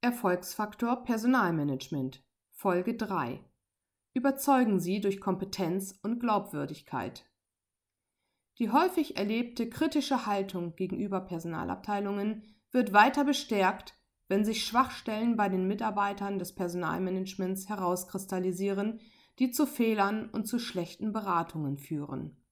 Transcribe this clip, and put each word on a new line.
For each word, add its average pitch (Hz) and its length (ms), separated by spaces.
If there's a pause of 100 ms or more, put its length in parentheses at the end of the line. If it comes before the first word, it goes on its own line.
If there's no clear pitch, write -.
Erfolgsfaktor 233 1000
Personalmanagement, 165 1200 (260)
Folge 185 460
drei. 190 440 (760)
Überzeugen 254 640
Sie 180 200
durch 196 220
Kompetenz 190 800
und 233 180
Glaubwürdigkeit. 151 1080 (1300)
Die 226 140
häufig 320 440
erlebte 226 540
kritische 285 560
Haltung 196 500
gegenüber 190 460
Personalabteilungen 190 1200 (300)
wird 226 220
weiter 233 300
bestärkt, 202 680 (340)
wenn 196 160
sich 220 220
Schwachstellen 226 720
bei 202 120
den 185 180
Mitarbeitern 202 720
des 175 160
Personalmanagements 185 1120
herauskristallisieren, 190 1300 (360)
die 254 140
zu 294 160
Fehlern 214 640
und - 160
zu 240 100
schlechten 196 560
Beratungen 170 640
führen. 143 720